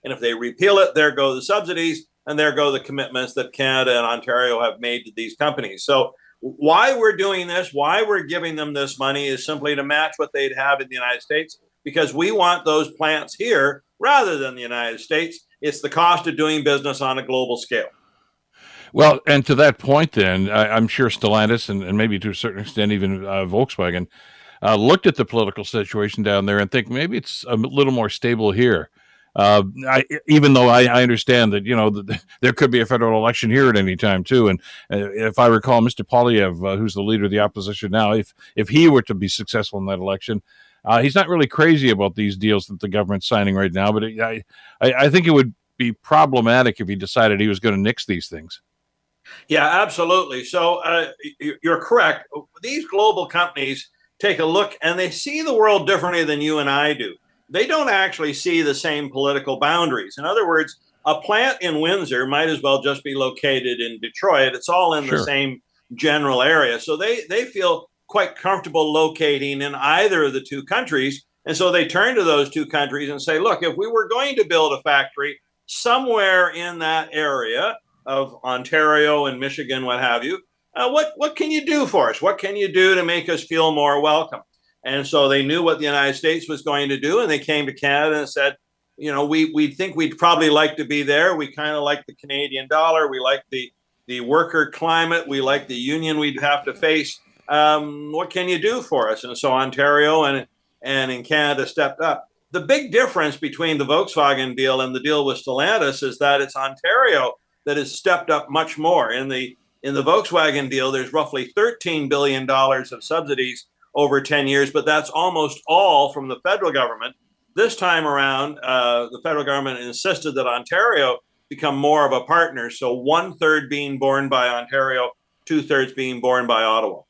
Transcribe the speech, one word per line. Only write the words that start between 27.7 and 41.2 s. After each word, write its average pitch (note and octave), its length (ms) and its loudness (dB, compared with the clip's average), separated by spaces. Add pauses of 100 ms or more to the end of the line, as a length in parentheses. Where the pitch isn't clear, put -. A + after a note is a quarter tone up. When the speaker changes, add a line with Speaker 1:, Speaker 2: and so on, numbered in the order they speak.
Speaker 2:
more A2+ 160 0
stable A2 440 0
here. G#2 380 2 (440)
Uh, G#2 300 6 (220)
I, C3 180 2 (240)
even D3 260 8
though B2 140 8
I, B2 160 8
I B2 180 4
understand A#2+ 500 4
that, G2+ 140 -2
you A#2+ 100 0
know, G#2+ 140 4
th-, G2+ 300 -6 (100)
<laughs> - 100 -20
there B2+ 140 4
could C3 160 4
be B2+ 100 4
a A#2 60 2
federal A2+ 340 2
election A2+ 300 0
here C3+ 180 6
at A2 80 4
any F#2+ 200 2
time F#2+ 280 2
too. A#2+ 240 4
And, F2+ 120 2 (300)
uh, G2+ 200 -4
if G#2+ 280 -2
I A#2+ 80 6
recall, A#2 360 4
Mister A#2 220 -2
Polyev, G2+ 640 2
uh, G2 120 -2
who's G#2 160 -4
the G2+ 80 -4
leader G#2 240 0
of F#2+ 40 0
the G#2 100 0
opposition G2+ 500 -4
now, G#2+ 220 2
if, A2 200 -2 (240)
if G#2+ 140 -2
he D#3+ 180 8
were C3+ 140 6
to A2 120 -6
be F#2+ 140 -4
successful G#2 500 -4
in F#2+ 80 -4
that G2 120 -4
election, G2 440 -4 (440)
uh, A#2 160 4
he's C#3 120 0
not F#3 140 2